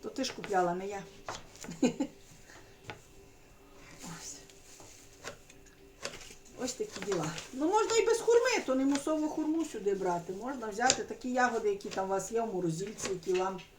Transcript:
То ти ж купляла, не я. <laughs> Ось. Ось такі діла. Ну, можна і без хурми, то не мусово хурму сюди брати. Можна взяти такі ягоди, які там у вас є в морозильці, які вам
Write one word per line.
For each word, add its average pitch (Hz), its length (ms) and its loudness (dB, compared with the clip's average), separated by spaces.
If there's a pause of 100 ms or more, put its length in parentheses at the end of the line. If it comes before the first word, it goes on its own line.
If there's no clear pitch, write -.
То - 60 -6
ти 269 140 -2
ж - 120 -4
купляла, 180 380 2
не 190 120 -4
я. 196 160 -6 (800)
<laughs> 254 100 6 (2000)
Ось. - 340 -12 (2250)
Ось 254 100 -2
такі - 340 -6
діла. 156 240 0 (220)
Ну, 277 160 0
можна 427 280 4
і 415 100 6
без 466 140 6
хурми, 480 460 6
то 262 80 2
не 262 100 4
мусово 302 440 2
хурму 311 360 0
сюди 202 300 0
брати. 180 380 -2
Можна 226 360 -6
взяти 226 360 4
такі 247 280 -6
ягоди, 226 360 4
які 202 200 -2
там 190 160 -2
у 190 40 -4
вас 190 240 0
є 226 100 2
в 214 120 -4
морозильці, 180 560 -2
які 185 220 -2
вам 185 280 2 (180)